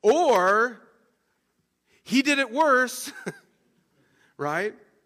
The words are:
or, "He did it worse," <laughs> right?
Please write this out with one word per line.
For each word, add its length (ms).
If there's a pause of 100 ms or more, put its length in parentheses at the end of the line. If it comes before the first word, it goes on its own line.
or, 800 (1200)
"He 180
did 180
it 120
worse," 600 (640)
<laughs> 600
right? 360 (320)